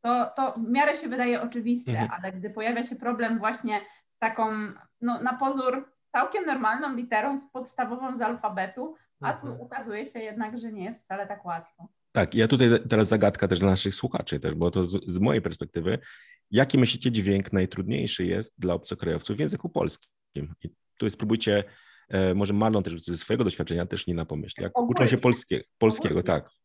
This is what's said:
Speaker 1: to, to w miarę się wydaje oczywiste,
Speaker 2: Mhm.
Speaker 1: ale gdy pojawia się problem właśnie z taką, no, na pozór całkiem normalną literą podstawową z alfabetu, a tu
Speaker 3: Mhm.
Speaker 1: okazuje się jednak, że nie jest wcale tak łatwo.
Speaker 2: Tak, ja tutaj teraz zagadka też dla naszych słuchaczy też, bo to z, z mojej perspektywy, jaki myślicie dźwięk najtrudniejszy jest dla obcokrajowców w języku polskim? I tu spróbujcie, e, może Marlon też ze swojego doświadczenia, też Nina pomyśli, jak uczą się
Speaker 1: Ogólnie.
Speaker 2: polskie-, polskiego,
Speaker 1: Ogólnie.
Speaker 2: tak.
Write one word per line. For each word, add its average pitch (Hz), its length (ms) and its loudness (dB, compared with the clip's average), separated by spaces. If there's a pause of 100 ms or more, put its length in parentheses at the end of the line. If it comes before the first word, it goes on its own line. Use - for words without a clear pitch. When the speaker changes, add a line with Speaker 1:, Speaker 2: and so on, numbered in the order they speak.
Speaker 1:
to, 240 340 0
to 269 180 -2
w 226 160 -6
miarę 285 260 4
się 320 140 -8
wydaje 240 320 0
oczywiste, 240 500 -2
Speaker 2:
Mhm. 113 200 0
Speaker 1:
ale 185 220 -8
gdy 185 160 -8
pojawia 233 340 -2
się 240 120 -8
problem 226 440 -2
właśnie 214 420 -2 (340)
z - 40 -20
taką, 220 320 0 (500)
no, 240 200 -2
na 254 120 0
pozór 269 580 -2 (200)
całkiem 349 340 0
normalną 262 500 -2
literą 247 580 -2
podstawową 254 640 -6
z 226 40 -4
alfabetu, 220 720 -4 (260)
a - 120 -2
tu - 140 -8
Speaker 3:
Mhm. - 140 -10
Speaker 1:
okazuje 220 440 -8
się - 140 -12
jednak, 220 400 -8
że 226 120 -10
nie 202 120 -8
jest 226 200 -10
wcale 196 240 -6
tak 202 180 -12
łatwo. 170 420 -10 (240)
Speaker 2:
Tak, - 240 0
ja 110 120 4
tutaj 120 220 6 (200)
teraz 107 180 6
zagadka 101 400 4
też 90 120 2
dla 98 100 6
naszych 95 260 2
słuchaczy - 440 -4
też, 76 140 -2
bo 85 180 2
to 92 140 2
z, 90 220 -4
z 90 120 -2
mojej 117 220 4
perspektywy, 82 580 -4 (520)
jaki 131 260 6
myślicie 123 340 4
dźwięk 98 420 2
najtrudniejszy 95 720 -2
jest 87 340 -4
dla 90 140 0
obcokrajowców 82 640 -4
w - 20 -8
języku 156 300 -4
polskim? - 400 -4 (540)
I - 60 -10 (280)
tu 110 120 0
spróbujcie, 107 540 2 (460)
e, 95 240 2
może 101 200 2
Marlon 107 300 4
też 85 180 -6
ze 85 160 -4
swojego 110 260 0
doświadczenia, 87 420 0
też 90 220 -6
Nina 82 180 -2
pomyśli, 76 380 -8
jak 92 160 -2
uczą 233 240 2
się 117 120 6
Speaker 1:
Ogólnie. - 60 -2
Speaker 2:
polskie-, - 400 2 (160)
polskiego, 107 420 4
Speaker 1:
Ogólnie. 87 40 0 (180)
Speaker 2:
tak. - 80 -20 (160)